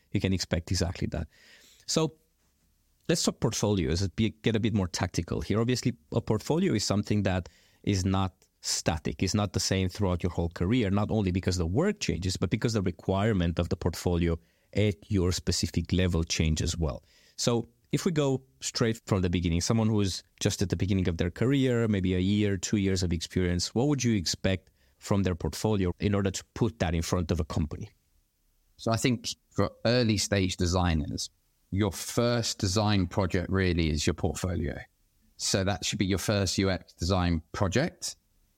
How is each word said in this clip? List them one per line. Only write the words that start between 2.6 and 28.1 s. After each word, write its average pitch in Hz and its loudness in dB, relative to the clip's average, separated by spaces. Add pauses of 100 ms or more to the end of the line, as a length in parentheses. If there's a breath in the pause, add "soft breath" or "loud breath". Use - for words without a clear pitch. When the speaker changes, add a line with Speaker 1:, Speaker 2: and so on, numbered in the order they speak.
Speaker 1:
let's 175 2
talk - -2
portfolios, 98 0
be, 110 0 (140)
get 113 2
a 107 2
bit 107 0
more 98 2
tactical - -4
here. 98 0
Obviously, 120 0 (180)
a 117 0
portfolio 147 0
is 107 0
something 104 0
that 92 0 (340 soft breath)
is 98 0
not 95 0 (300)
static, - -2
is 92 0
not 104 0
the 98 0
same 95 0
throughout 90 -2
your 87 -2
whole 85 -2
career, 101 0
not 101 4
only 101 2
because 90 0
the 87 0
work 156 0
changes, 87 -2
but 98 -2
because 117 0
the 110 0
requirement 95 0
of 87 2
the 95 0
portfolio 85 0 (360 soft breath)
at 101 2 (140)
your 92 2
specific - -2
level 87 2
change 80 0
as - -4
well. 78 -4 (340 soft breath)
So 120 -2 (240)
if - -2
we 196 0
go 139 0 (160)
straight - -2
from 98 2
the 90 2
beginning, 87 2
someone 113 2
who's 104 0 (180)
just - 0
at 95 0
the 92 0
beginning 95 0
of 85 -2
their 90 0
career, 123 2
maybe 92 2
a 92 0
year, 101 2
two 98 -2
years 95 0
of 87 0
experience, 90 -2
what 120 2
would 143 0
you 120 2
expect 95 -2 (280)
from 98 0
their 92 0
portfolio 95 -2 (100)
in 101 2
order 101 2
to - -8 (100)
put - -2
that 85 0
in 82 0
front 90 -2
of 85 0
a 80 0
company? - -4 (840)